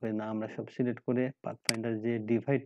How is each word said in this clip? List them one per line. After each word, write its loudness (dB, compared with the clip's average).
করি 0
না 0
আমরা -2
সব -4
সিলেক্ট 0
করে 4
পাথফাইন্ডার -2
যে 2
ডিভাইড 2